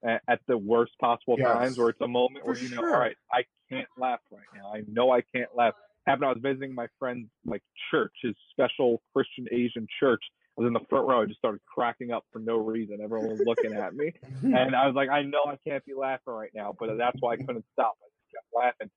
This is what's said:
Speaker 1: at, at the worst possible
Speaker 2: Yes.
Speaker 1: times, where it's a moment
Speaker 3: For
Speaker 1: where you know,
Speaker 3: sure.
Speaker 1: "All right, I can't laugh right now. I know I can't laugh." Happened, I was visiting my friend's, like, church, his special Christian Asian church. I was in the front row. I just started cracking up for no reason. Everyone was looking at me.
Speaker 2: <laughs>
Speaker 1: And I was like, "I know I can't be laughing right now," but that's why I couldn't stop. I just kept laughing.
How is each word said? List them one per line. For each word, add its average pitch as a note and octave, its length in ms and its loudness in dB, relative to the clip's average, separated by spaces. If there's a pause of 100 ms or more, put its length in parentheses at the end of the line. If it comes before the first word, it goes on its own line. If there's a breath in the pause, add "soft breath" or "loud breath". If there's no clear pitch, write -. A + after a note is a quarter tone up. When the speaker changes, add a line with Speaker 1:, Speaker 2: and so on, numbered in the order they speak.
Speaker 1:
at, A#2 240 0
at A#2+ 200 2
the B2 100 2
worst A2+ 420 2
possible A#2+ 380 2
Speaker 2:
Yes. C3 160 2
Speaker 1:
times, B2 240 0
where A#2+ 120 4
it's - 120 -4
a C#3 60 -2
moment B2 380 0
Speaker 3:
For B3+ 80 -2
Speaker 1:
where A#3 80 -4
you B3+ 80 -8
know, B2 120 -8
Speaker 3:
sure. E4+ 140 0
Speaker 1:
"All B2 40 4
right, A2+ 160 0 (160)
I B2 120 2 (260)
can't C3 180 -8 (100)
laugh B2+ 220 -2 (120)
right G2+ 100 -20 (140)
now. G2 180 -14
I G#2+ 80 -8 (100)
know A#2+ 200 4
I B2 100 6 (120)
can't B2 220 -4
laugh." A#2 180 4 (340)
Happened, C#3 180 2
I C3+ 40 2
was A#2+ 120 0
visiting C3+ 320 -4
my A#2+ 140 -6 (100)
friend's, B2 320 -6 (160)
like, A2 160 -6 (300)
church, D3 220 2 (100)
his A2+ 100 -2 (180)
special B2 480 2 (140)
Christian C3 380 -2
Asian A#2+ 340 0 (140)
church. B2+ 240 4 (340)
I A#2 40 -2
was A#2+ 60 2
in A#2 60 0
the A2+ 60 2 (100)
front C3+ 180 2
row. B2+ 140 4
I G#2 40 4
just G#2 120 -8
started A2 240 -2 (100)
cracking A#2+ 400 -2
up A2+ 220 -4
for A#2 60 -12
no A2+ 180 0
reason. A2 460 -2
Everyone A2 260 -4
was G#2+ 160 -2
looking A2+ 280 0
at G2+ 200 -4
me. D3 200 -4 (140)
Speaker 2:
<laughs> C3 160 -12
Speaker 1:
And C3 320 4
I C3+ 120 4
was C3 80 0
like, C#3 140 2
"I C#3+ 120 4
know C#3+ 240 0
I C#3+ 120 -6 (100)
can't C#3 180 -4
be C#3 80 -14
laughing C3 400 -6
right A2 220 -10
now," G#2 240 -8
but A2+ 180 -4
that's B2 220 0
why A#2+ 140 0
I A2+ 40 -2
couldn't B2 360 -8
stop. A#2 280 0
I - 60 -20
just - 260 -20
kept - 220 -16
laughing. A#2+ 420 0